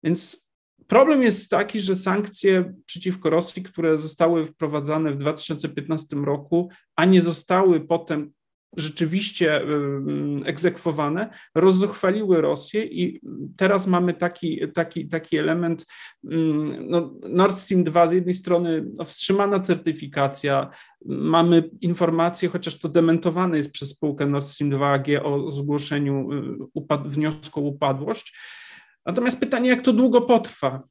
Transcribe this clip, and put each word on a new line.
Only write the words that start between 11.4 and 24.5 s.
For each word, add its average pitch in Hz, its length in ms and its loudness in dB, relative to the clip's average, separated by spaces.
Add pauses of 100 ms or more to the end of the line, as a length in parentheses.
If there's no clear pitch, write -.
rozzuchwaliły 190 880 4
Rosję 147 420 -2
i - 380 -4 (360)
teraz 190 300 2
mamy 180 260 2
taki, 170 480 -4 (120)
taki, 165 340 -4
taki 160 300 -4
element, 165 480 -2 (460)
ym, 156 440 0 (140)
no, 165 240 -2 (160)
Nord 185 280 4
Stream 180 260 0
dwa 165 240 4
z 160 40 0
jednej 180 220 0
strony, 175 520 -2 (100)
no, 165 80 -10
wstrzymana 202 560 0
certyfikacja, 143 1120 -2 (360)
mamy 165 640 4 (120)
informacje, 170 680 0
chociaż 170 300 -8
to 165 100 -8
dementowane 165 680 2
jest 143 140 -2
przez 139 180 -10
spółkę 147 360 -4
Nord 143 220 -2
Stream 147 220 -4